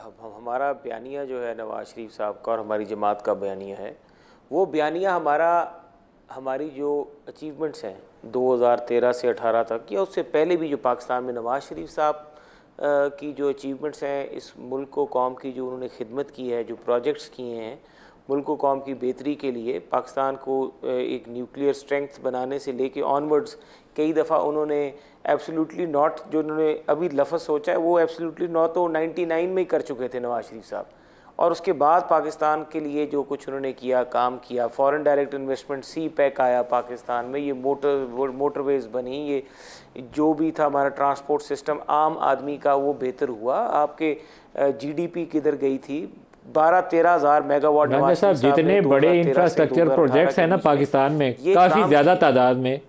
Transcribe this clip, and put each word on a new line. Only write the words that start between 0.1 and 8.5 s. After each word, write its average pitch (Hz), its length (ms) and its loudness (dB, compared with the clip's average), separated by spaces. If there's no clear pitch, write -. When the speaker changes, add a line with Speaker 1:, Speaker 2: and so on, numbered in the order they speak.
Speaker 1:
हम, 110 200 -16
हमारा 127 320 -2
बयानिया 127 520 -10
जो 131 140 -8
है 117 180 -6
नवाज 110 280 -10
शरीफ 110 260 -16
साहब 104 340 -6
का 113 60 -2
और 113 80 0
हमारी 107 260 -4
जमात 104 360 -2
का 107 120 0
बयानिया 98 440 -6
है, - 200 -14
वो 170 140 2
बयानिया 156 480 -2
हमारा, 165 640 0
हमारी 135 360 -6
जो 143 420 -4
अचीवमेंट्स 151 580 -10
हैं 95 140 -10
दो 127 300 2